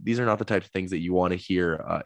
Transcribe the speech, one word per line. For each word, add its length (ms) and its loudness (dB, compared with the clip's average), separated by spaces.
these 160 2
are 80 0
not 140 2
the 40 -4
types 220 0
of 60 -20
things 180 -4
that 80 0
you 140 -2
wanna 240 2
hear, 500 0
uh, 200 -2